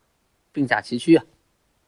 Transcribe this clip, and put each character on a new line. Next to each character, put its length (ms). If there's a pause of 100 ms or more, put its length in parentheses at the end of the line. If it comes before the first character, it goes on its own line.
(520)
并 120
驾 160
齐 160
驱 200
啊， 80 (640)